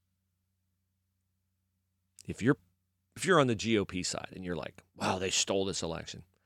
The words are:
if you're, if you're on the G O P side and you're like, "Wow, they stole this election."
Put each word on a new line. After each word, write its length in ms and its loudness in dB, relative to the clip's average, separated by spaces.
if 120 -8
you're, 180 2
if 80 -8
you're 160 6
on 80 6
the 80 2
G 200 2
O 80 4
P 180 -4
side 340 -6
and 80 -10
you're 100 -4
like, 300 -8
"Wow, 240 0
they 120 -2
stole 340 2
this 180 -4
election." 400 -6